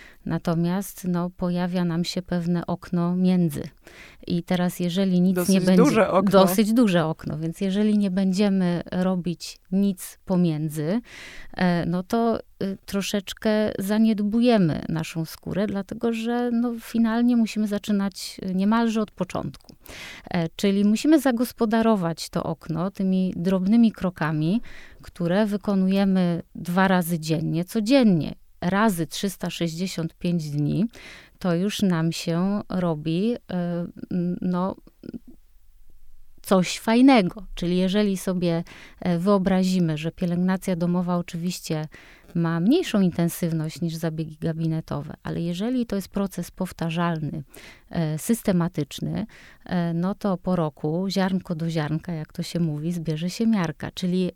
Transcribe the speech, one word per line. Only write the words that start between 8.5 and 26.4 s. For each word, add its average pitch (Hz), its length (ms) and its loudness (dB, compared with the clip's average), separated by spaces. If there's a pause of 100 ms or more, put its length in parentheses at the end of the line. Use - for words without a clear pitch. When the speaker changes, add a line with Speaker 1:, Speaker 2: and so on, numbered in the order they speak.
Speaker 1:
robić 180 640 -2 (140)
nic 196 520 -2
pomiędzy, 160 760 0 (560)
e, 175 300 2
no 175 160 -2
to, 226 360 0 (240)
y, 196 140 -4 (100)
troszeczkę 208 920 -2
zaniedbujemy 214 1080 2
naszą 160 360 -4
skórę, 165 420 -4
dlatego 208 460 -4
że, 240 400 -2
no, 233 280 0
finalnie 233 560 2
musimy 214 300 0
zaczynać, 202 720 -4 (100)
y, 185 40 -2
niemalże 220 480 2
od 214 80 -4
początku. - 640 -8 (560)
E, 170 260 0
czyli 202 280 2
musimy 269 360 4
zagospodarować 226 1080 2
to - 120 -2
okno 165 480 -4
tymi 185 460 0
drobnymi 196 560 4
krokami, 160 680 -2 (420)
które 180 440 0
wykonujemy 190 960 2 (120)